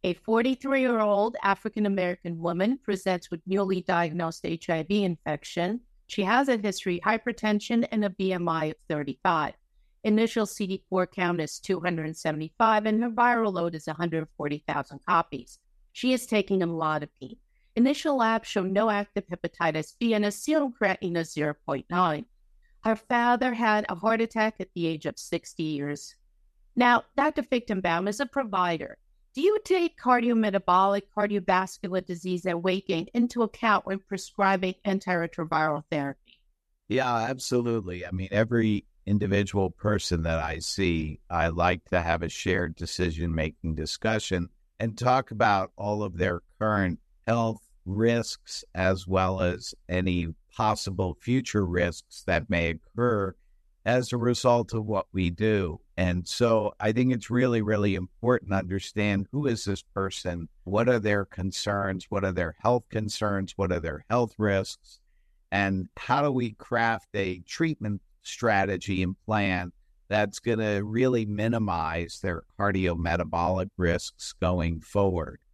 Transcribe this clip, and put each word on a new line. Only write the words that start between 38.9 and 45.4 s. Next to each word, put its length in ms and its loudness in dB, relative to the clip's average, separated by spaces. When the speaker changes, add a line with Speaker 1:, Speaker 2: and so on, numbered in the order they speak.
Speaker 2:
individual 640 2
person 540 0
that 160 0
I 180 -6
see, 600 -2
I 160 2
like 440 0
to 120 2
have 220 0
a 40 -4
shared 460 -2
decision-making 1040 -4
discussion 720 -2
and 180 -4
talk 320 2
about 460 2